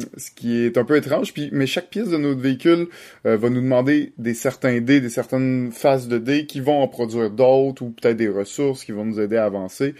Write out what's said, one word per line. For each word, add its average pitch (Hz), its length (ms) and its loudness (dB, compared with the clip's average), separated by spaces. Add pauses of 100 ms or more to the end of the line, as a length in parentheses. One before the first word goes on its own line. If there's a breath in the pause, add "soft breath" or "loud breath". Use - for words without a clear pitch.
(180)
ce - 140 -16
qui 120 320 -2
est 120 140 0
un 120 60 4
peu 147 140 2
étrange, 147 360 -2
puis, 147 180 -8
mais 139 140 0
chaque 175 240 -4
pièce 214 200 -4
de 165 80 0
notre 143 220 -2
véhicule, 170 480 2 (380 loud breath)
euh, 110 120 4
va 117 120 2
nous 123 120 0
demander 131 560 2
des 117 160 -2
certains 123 480 -2
dés, 135 200 4
des 120 80 -2
certaines 127 600 -2
phases 131 360 0
de 120 100 0
dés 143 280 -2
qui 147 140 -10
vont 143 220 2
en 131 60 2
produire 113 440 -4
d'autres, 131 500 4
ou 120 80 -8
peut-être 117 280 0
des 110 120 0
ressources 131 540 -4
qui - 80 -14
vont 104 140 -6
nous 110 140 -4
aider 107 180 0
à 110 80 2
avancer. 101 540 -4